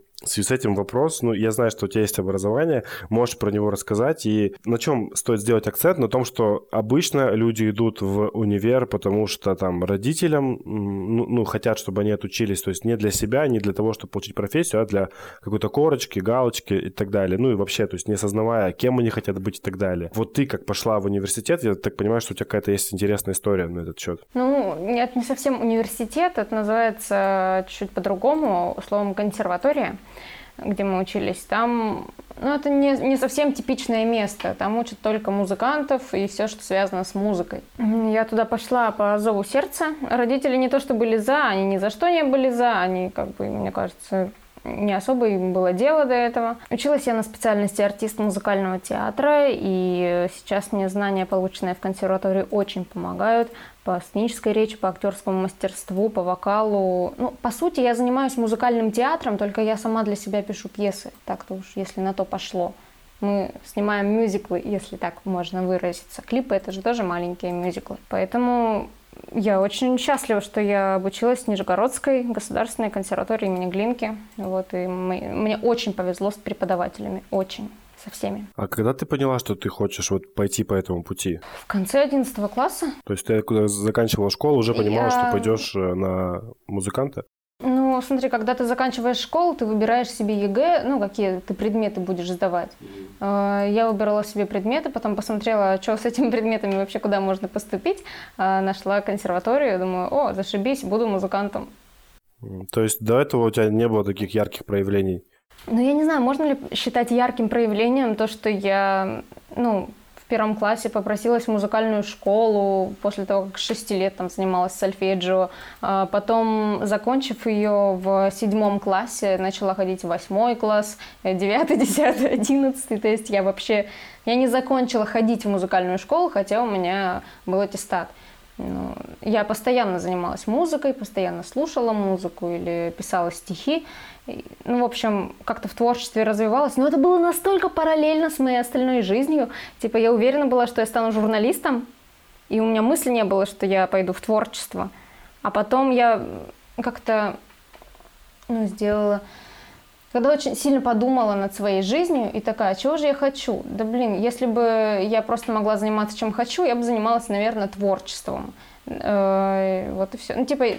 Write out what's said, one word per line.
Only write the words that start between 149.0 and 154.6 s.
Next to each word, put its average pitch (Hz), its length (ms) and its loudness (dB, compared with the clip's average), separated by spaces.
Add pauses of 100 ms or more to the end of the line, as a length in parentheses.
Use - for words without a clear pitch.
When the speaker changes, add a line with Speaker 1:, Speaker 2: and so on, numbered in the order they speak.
Speaker 2:
когда 247 200 4
очень 277 240 0
сильно 277 240 2
подумала 240 540 2
над 196 200 -2
своей 196 280 2
жизнью 269 500 0
и 214 80 -4
такая: 220 340 0
«Чего 294 220 0
же 302 100 0
я 285 80 4
хочу? 277 500 -2
Да 220 200 -4
блин, 220 360 0
если 240 260 0
бы 220 580 2